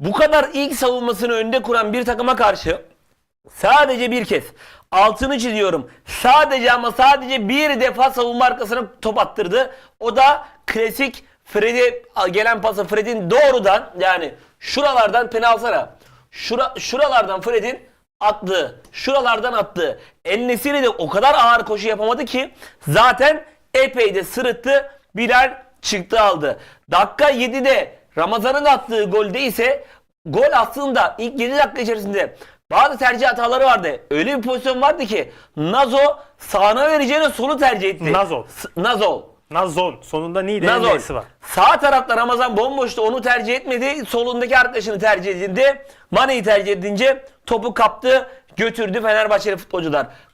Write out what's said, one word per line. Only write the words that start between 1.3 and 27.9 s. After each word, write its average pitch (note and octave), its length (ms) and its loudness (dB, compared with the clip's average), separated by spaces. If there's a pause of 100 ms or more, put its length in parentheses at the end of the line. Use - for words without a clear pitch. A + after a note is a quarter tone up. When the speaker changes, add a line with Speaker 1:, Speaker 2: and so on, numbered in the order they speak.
Speaker 1:
önde A3+ 300 -2
kuran A3 300 -2
bir B3 120 -2
takıma A#3+ 320 -2
karşı F#3+ 460 0 (720)
sadece B3 560 2
bir A#3+ 140 -2
kez, - 200 -2 (460)
altını A3+ 480 2
çiziyorum, G#3 520 -2 (160)
sadece C4 680 2
ama A#3+ 200 0
sadece C4 560 2
bir C#4 320 0
defa B3+ 300 2
savunma A#3+ 340 0
arkasına B3 380 -2 (200)
top A3 160 -2
attırdı. G#3+ 520 -2 (300)
O A3+ 160 -4
da C#4+ 280 4 (220)
klasik A3+ 580 -4 (200)
Fred'e A#3+ 580 0 (280)
gelen G#3+ 300 0
pası, G3+ 240 -2
Fred'in G#3+ 460 -4
doğrudan, A#3 680 4
yani F3+ 360 -2 (260)
şuralardan A#3+ 720 0
pena A3+ 180 0
alsana. A3 480 -2 (340)
Şura-, - 480 -4
şuralardan A#3+ 640 0
Fred'in A#3 400 -4 (400)
attığı, F#3+ 600 -2 (100)
şuralardan B3 600 -2
attığı F3 480 -4 (240)
En-Nesyri B3 580 -2
de A#3+ 60 2
o F3 200 -4
kadar A3+ 260 4
ağır A#3 300 4
koşu G#3+ 240 -4
yapamadı A3 360 -2
ki B3+ 260 -4 (380)
zaten B3 560 4 (300)
epey C4 400 2
de F#3+ 100 -2
sırıttı. C4 640 -2 (260)
Bilal B3 480 2 (200)
çıktı G#3 360 -2
aldı. E3 380 2 (320)
Dakika B3 400 2
yedide B3+ 640 0 (240)